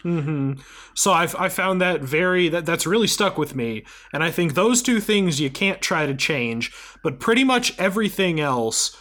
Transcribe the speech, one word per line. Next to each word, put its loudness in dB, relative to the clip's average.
Mm-hmm. -2
So 2
I've, 2
I -2
found 0
that 2
very, 2
that, -2
that's -2
really 2
stuck 0
with -4
me. -6
And 0
I 0
think 0
those 4
two 2
things 0
you 0
can't -2
try 0
to -2
change, -2
but -4
pretty 4
much 2
everything 0
else 0